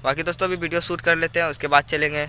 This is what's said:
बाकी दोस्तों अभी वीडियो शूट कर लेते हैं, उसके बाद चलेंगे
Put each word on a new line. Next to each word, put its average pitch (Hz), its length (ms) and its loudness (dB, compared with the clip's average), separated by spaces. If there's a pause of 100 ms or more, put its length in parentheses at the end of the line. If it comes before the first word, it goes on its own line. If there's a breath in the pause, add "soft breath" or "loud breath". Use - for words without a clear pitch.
बाकी 143 200 0
दोस्तों 175 240 -2
अभी 185 80 -2
वीडियो 170 260 -2
शूट 175 200 -2
कर 170 140 4
लेते 165 240 0
हैं, 165 80 2
उसके 147 200 -4
बाद 143 180 6
चलेंगे 147 440 -2